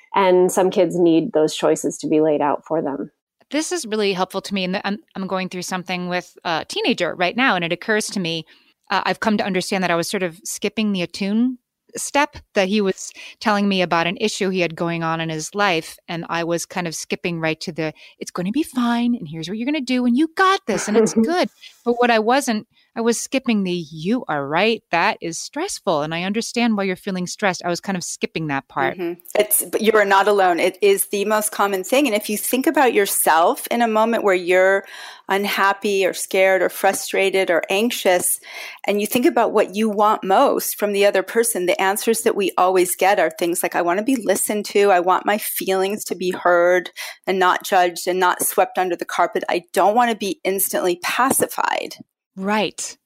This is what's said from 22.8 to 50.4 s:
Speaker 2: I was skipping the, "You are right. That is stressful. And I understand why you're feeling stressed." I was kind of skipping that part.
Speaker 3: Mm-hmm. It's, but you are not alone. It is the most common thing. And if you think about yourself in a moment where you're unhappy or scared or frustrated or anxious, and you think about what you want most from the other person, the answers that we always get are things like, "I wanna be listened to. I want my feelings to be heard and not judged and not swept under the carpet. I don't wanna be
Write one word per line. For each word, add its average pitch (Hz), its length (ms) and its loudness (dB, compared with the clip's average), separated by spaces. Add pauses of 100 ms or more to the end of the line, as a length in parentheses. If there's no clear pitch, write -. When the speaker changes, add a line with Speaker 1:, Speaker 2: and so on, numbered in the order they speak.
Speaker 2:
I 233 40 -4
was 226 180 0
skipping 233 440 -2
the, 185 80 -2
"You 170 560 -4
are 147 180 -2
right. 196 460 0
That 180 300 0
is 165 180 -8
stressful. 202 600 -4
And 156 120 -4
I 170 100 -4
understand 220 520 0
why 196 80 -2
you're 190 140 -2
feeling 180 300 -6
stressed." 185 360 -2
I 180 60 -2
was 170 100 -2
kind 185 180 -6
of 170 60 -8
skipping - 440 -6
that 139 200 -6
part. 135 300 -2
Speaker 3:
Mm-hmm. 175 240 -8 (180)
It's, - 240 0
but 180 180 -4
you 220 120 4
are 214 100 4
not 196 240 4
alone. 185 320 4
It 180 220 0
is 196 260 4
the 202 160 -4
most 214 300 -2
common 196 320 0
thing. 277 220 2
And 214 80 0
if 220 140 -4
you 208 80 -2
think 262 300 -2
about 269 260 2
yourself 196 760 2
in 240 140 -2
a 233 60 2
moment 220 380 0
where 196 100 4
you're 185 480 2 (440)
unhappy 196 800 0
or - 80 0
scared 190 480 2
or 180 80 2
frustrated 190 800 0
or 165 200 2
anxious, 196 680 0 (460)
and 202 140 0
you 208 80 -2
think 247 180 0
about 240 280 2
what 196 220 2
you 220 140 0
want 208 340 2
most 208 540 2
from 208 140 -2
the 196 140 2
other 202 180 4
person, 226 420 0
the 175 160 0
answers 214 400 0
that - 140 2
we 202 220 0
always 180 380 4
get 190 240 2
are 165 100 2
things 170 320 -2
like, 175 140 -4
"I 185 60 0
wanna 175 220 0
be 262 120 0
listened 208 500 -2
to. 202 260 4
I 185 80 6
want 180 260 2
my 202 120 0
feelings 190 680 -2
to 202 100 -6
be 180 160 -2
heard 175 600 2 (360)
and 190 100 0
not 180 260 2
judged 180 440 0
and 180 120 0
not 180 220 2
swept - 360 0
under 185 180 0
the - 100 -8
carpet. - 440 -2
I 170 140 -2 (100)
don't 196 220 4
wanna 240 200 2
be 196 280 -6